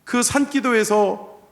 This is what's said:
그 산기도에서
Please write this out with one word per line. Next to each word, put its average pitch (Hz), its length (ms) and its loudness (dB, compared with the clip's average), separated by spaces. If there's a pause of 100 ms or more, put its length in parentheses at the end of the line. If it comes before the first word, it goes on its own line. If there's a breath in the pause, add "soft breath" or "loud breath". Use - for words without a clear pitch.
그 247 180 -2
산기도에서 226 1200 0 (120)